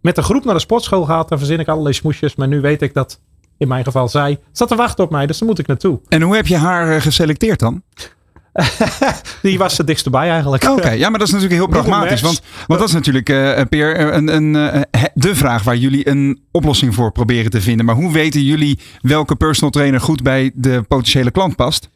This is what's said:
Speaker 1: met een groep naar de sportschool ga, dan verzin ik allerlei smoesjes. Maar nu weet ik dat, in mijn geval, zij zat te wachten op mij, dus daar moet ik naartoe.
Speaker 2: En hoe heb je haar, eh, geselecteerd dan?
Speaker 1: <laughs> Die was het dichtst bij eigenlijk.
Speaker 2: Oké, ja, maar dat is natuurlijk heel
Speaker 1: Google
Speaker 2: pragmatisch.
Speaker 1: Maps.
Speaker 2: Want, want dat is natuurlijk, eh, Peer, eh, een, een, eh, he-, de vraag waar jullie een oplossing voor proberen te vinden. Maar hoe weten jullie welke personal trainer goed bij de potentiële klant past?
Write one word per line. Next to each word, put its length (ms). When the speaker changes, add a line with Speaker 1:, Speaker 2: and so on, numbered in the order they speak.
Speaker 1:
met 160
een 80
groep 200
naar 100
de 60
sportschool 440
ga, 180
dan 160
verzin 220
ik 80
allerlei 260
smoesjes. 400
Maar 140
nu 120
weet 220
ik 120
dat, 260
in 100
mijn 160
geval, 240
zij 300
zat 160
te 80
wachten 280
op 60
mij, 160
dus 120
daar 100
moet 100
ik 80
naartoe. 420
Speaker 2:
En 140
hoe 140
heb 100
je 100
haar, 380
eh, 60
geselecteerd 600
dan? 220
Speaker 1:
<laughs> 920
Die 160
was 200
het 80
dichtst 240
bij 200
eigenlijk. 380
Speaker 2:
Oké, 220
ja, 200
maar 80
dat 100
is 60
natuurlijk 260
heel 120
Speaker 1:
Google 180
Speaker 2:
pragmatisch. 320
Speaker 1:
Maps. 180
Speaker 2:
Want, 260
want 140
dat 80
is 60
natuurlijk, 340
eh, 400
Peer, 280
eh, 200
een, 180
een, 220
eh, 240
he-, 240
de 200
vraag 280
waar 140
jullie 320
een 340
oplossing 420
voor 180
proberen 380
te 100
vinden. 260
Maar 80
hoe 180
weten 300
jullie 360
welke 360
personal 340
trainer 300
goed 220
bij 320
de 340
potentiële 420
klant 260
past? 400